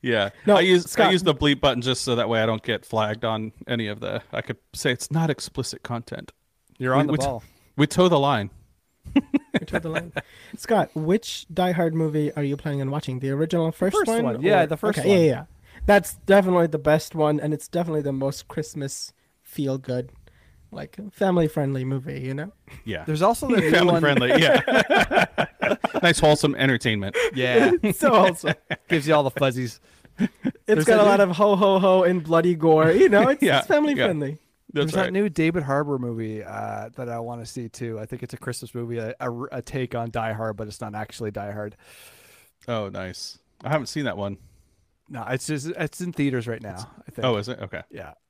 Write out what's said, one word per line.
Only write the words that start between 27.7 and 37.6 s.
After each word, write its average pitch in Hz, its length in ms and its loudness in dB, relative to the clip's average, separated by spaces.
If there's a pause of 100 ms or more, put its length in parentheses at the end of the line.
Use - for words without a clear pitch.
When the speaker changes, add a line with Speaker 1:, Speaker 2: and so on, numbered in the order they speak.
Speaker 2:
<laughs> - 40 -2
It's 214 160 0
so 294 120 4
wholesome. 190 440 4 (160)
Speaker 3:
<laughs> - 180 -10
Gives 151 200 0
you 160 60 6
all 147 80 6
the 135 80 0
fuzzies. 127 500 -2 (380)
Speaker 2:
It's - 120 0 (360)
Speaker 3:
There's 180 180 2
Speaker 2:
got 220 120 6
Speaker 3:
that 214 40 6
Speaker 2:
a - 80 8
lot 202 100 6
Speaker 3:
new 196 120 6
Speaker 2:
of 170 60 -2
ho, 202 200 4
ho, 196 220 4
ho 185 240 4
and 180 200 2
bloody 165 320 2
gore. 156 380 6
You 277 160 8
know, 220 200 6
it's, 285 140 2
Speaker 1:
<laughs> - 0 -
Yeah, 143 160 4
Speaker 2:
it's - 80 -2
family 294 280 2
Speaker 1:
yeah. 240 120 2
Speaker 2:
friendly. 147 240 -2 (420)
Speaker 1:
That's - 0 -
Speaker 3:
There's 156 200 -2
that 190 120 0
Speaker 1:
right. 180 80 -4
Speaker 3:
new 202 160 0
David 165 340 0
Harbour 139 360 -2
movie, 113 460 -6
uh, 107 520 -10
that 127 120 -10
I 117 120 -8
wanna 117 260 -12
see, 117 220 -10